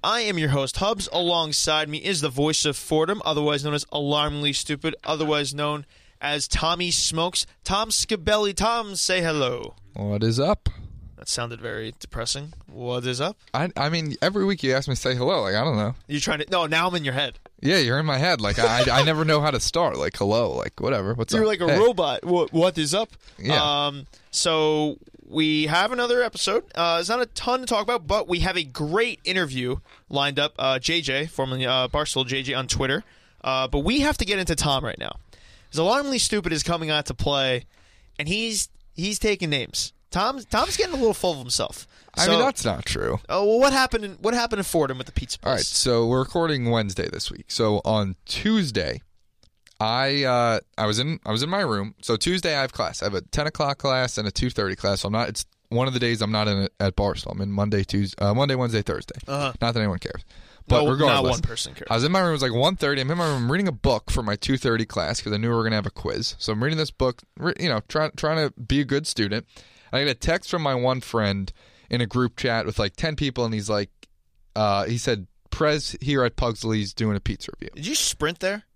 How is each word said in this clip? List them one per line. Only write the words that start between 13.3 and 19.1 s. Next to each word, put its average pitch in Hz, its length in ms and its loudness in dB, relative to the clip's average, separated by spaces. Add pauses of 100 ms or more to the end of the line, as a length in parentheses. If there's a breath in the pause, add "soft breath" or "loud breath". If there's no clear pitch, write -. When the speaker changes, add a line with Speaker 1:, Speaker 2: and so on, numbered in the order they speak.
Speaker 2:
I, 175 240 0
I 143 140 0
mean, 160 320 -2
every 190 240 2
week 196 160 0
you 131 100 2
ask 135 160 0
me 131 60 0
to - 60 -2
say 127 140 0
hello. 131 280 2
Like, 98 120 0
I 110 80 2
don't 143 140 2
know. 113 180 0 (120)
Speaker 1:
You're 147 120 -4
trying 147 200 -2
to, 151 120 -4
no, 175 140 2
now 160 240 2
I'm 180 60 -2
in 160 100 -2
your 135 80 -2
head. 135 260 -4 (220)
Speaker 2:
Yeah, 165 160 2
you're 131 220 2
in 156 80 0
my 143 100 0
head. 151 240 2
Like, 101 180 0
I, 117 320 4
I 127 120 4
never 156 240 2